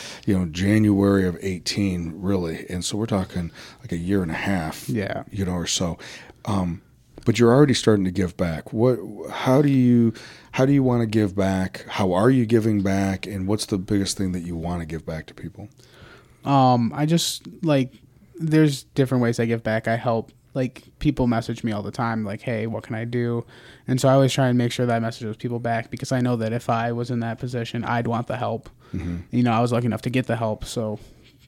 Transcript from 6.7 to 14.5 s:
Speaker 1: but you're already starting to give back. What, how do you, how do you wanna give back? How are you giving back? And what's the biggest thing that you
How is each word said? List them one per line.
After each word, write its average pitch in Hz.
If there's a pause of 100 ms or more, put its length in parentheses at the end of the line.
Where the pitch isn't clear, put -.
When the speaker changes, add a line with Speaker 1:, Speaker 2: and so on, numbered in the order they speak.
Speaker 1:
but 113
you're 120
already 135
starting 104
to 92
give 92
back. 82
What, 117 (320)
how 131
do 147
you, 123 (400)
how 131
do 139
you 139
wanna 120
give 104
back? 95
How 95
are 101
you 127
giving 107
back? 95
And 95
what's 104
the 104
biggest 98
thing 95
that 90
you 87